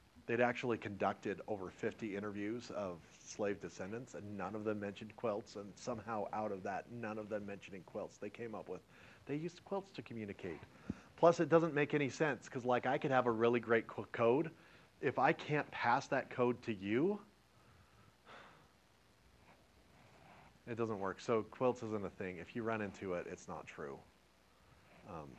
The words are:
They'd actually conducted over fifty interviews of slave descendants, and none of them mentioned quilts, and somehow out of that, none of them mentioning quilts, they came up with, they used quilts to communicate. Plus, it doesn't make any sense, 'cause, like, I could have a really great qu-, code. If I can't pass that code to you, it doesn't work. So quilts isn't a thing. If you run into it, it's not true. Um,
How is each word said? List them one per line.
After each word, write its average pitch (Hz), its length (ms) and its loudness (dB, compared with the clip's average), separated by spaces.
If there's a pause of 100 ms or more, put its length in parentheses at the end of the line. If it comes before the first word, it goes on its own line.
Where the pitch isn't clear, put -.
(260)
They'd 117 160 4
actually 120 340 2
conducted 101 720 -2
over 95 220 -4
fifty 107 440 -4
interviews 104 580 -4
of 90 260 -4 (200)
slave 101 440 -4
descendants, 104 500 -8
and 104 240 -10
none 95 180 -4
of 107 100 -4
them 107 140 0
mentioned 101 380 -8
quilts, 110 400 -4
and 101 180 -12
somehow 110 600 -6
out 107 180 -2
of 95 120 -8
that, 98 280 -4
none 110 240 -6
of 107 140 -8
them 104 160 -4
mentioning 98 400 -10
quilts, - 320 -8
they 107 100 -8
came 113 260 -10
up 90 140 -10
with, 90 140 -8 (420)
they 143 120 -4
used 165 280 -6
quilts 196 280 -4
to - 100 -10
communicate. 101 580 -6 (560)
Plus, 165 240 8
it 160 80 4
doesn't 165 240 6
make 147 220 2
any 147 160 4
sense, 139 360 0
'cause, 120 200 -6
like, 123 180 4
I 135 140 2
could 147 120 0
have 127 160 6
a 123 40 4
really 117 300 6
great 110 260 4
qu-, - 260 -8
code. 131 380 4 (500)
If 139 180 0
I 135 140 6
can't 147 380 0
pass 123 380 2
that 131 200 0
code 123 360 2
to 113 100 -2
you, 120 460 2 (3500)
it 120 100 -4
doesn't 110 220 0
work. 95 220 -2
So 113 240 4
quilts 123 380 0
isn't 107 220 -2
a 87 60 -4
thing. 92 260 -6
If 85 180 -12
you 120 80 -4
run 110 200 0
into 95 320 -4
it, 87 160 -2
it's - 180 -12
not 82 180 -10
true. 69 320 -10 (1080)
Um, 78 300 -10